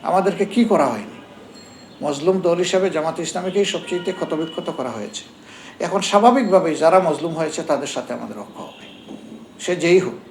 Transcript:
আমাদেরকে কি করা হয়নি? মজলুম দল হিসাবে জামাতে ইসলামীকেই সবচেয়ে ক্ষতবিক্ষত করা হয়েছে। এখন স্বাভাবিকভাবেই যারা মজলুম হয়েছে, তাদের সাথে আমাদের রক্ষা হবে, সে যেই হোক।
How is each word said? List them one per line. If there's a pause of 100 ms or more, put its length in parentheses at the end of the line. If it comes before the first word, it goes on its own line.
আমাদেরকে
কি
করা
হয়নি? (800)
মজলুম
দল
হিসাবে
জামাতে
ইসলামীকেই
সবচেয়ে
ক্ষতবিক্ষত
করা
হয়েছে। (560)
এখন
স্বাভাবিকভাবেই
যারা
মজলুম
হয়েছে,
তাদের
সাথে
আমাদের
রক্ষা
হবে, (720)
সে
যেই
হোক। (160)